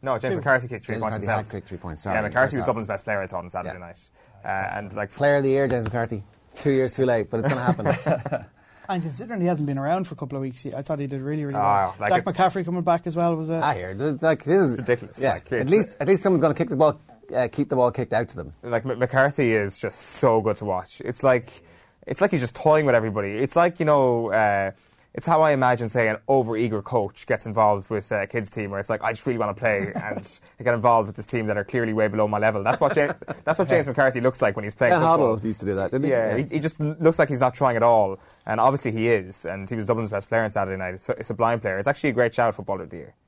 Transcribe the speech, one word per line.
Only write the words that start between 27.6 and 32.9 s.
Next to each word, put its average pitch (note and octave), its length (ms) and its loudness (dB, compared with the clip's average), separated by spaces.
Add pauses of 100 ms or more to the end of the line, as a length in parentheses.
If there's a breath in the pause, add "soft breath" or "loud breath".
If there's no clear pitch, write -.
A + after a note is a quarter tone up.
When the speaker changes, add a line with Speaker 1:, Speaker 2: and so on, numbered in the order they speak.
Speaker 1:
with G#2 240 -4
a G2 140 -2
kids' A2 240 -6
team G#2 200 -6
where G2 80 -6
it's G2+ 120 -6
like, G#2+ 120 -4
"I A2+ 120 -2
just - 120 -14
really B2 120 -2
wanna G#2 160 -2
play," G2+ 380 0
Speaker 3:
<laughs> - 40 -8
Speaker 1:
and G#2 260 -8 (360 soft breath)
they - 60 -14
get A#2+ 100 2
involved A2+ 320 4
with A2 100 -12
this G#2+ 100 -12
team A2+ 200 -2
that G#2 100 0
are G2+ 80 -2
clearly A#2 300 -2
way G#2+ 120 2
below G#2+ 220 2
my G#2 100 0
level. G#2+ 240 2
That's B2 160 0
what C#3+ 160 2